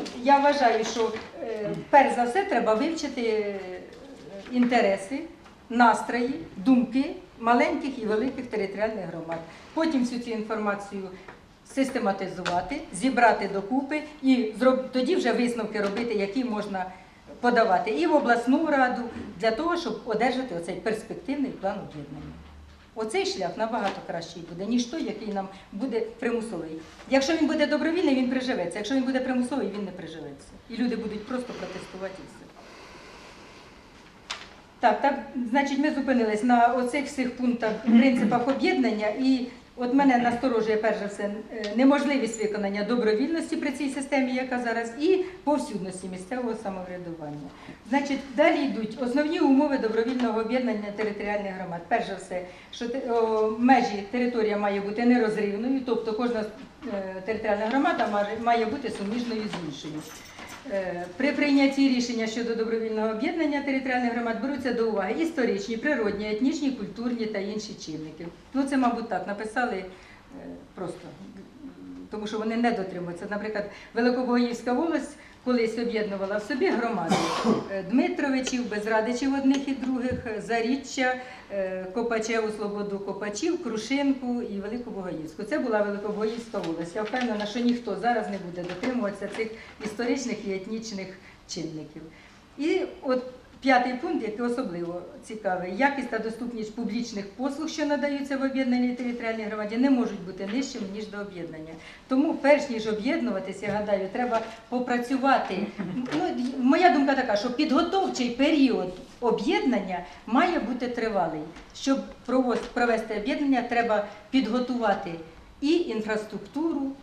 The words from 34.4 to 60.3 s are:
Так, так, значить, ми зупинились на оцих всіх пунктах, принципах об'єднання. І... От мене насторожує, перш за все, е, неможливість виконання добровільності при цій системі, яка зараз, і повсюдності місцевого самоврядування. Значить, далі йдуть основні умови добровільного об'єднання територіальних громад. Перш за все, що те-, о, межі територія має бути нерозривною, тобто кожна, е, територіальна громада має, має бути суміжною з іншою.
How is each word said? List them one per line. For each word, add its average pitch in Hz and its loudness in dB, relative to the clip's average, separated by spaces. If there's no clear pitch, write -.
Так, 214 6
так, 269 2
значить, 277 2
ми 302 4
зупинились 233 2
на 240 8
оцих 262 0
всіх 247 -4
пунктах, 233 2
принципах 240 6
об'єднання. 233 2
І... 262 2
От 247 0
мене 269 8
насторожує, 226 2
перш 214 2
за 202 -4
все, 202 -6
е, 214 -6
неможливість 262 4
виконання 202 -2
добровільності 247 0
при 294 -2
цій 277 -4
системі, 262 0
яка 254 -2
зараз, 233 -2
і 359 4
повсюдності 196 -2
місцевого 226 -4
самоврядування. 170 -8
Значить, 277 0
далі 294 4
йдуть 214 -4
основні 302 0
умови 277 6
добровільного 226 0
об'єднання 220 -2
територіальних 208 -2
громад. 170 -8
Перш 226 0
за 196 -6
все, 180 -8
що 233 -8
те-, 247 -4
о, 220 2
межі 240 4
територія 240 0
має 202 0
бути 214 -2
нерозривною, 226 2
тобто 226 -2
кожна, 226 -2
е, 190 -6
територіальна 214 -2
громада 269 2
має, 202 0
має 233 4
бути 240 -4
суміжною 220 -4
з 175 -6
іншою. 151 -8